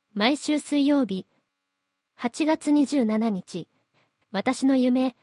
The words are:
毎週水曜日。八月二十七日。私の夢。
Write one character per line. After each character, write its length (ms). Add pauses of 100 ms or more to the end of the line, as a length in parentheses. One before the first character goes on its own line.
(140)
毎 240
週 220
水 260
曜 200
日。 200 (880)
八 300
月 260
二 140
十 200
七 260
日。 360 (640)
私 360
の 100
夢。 460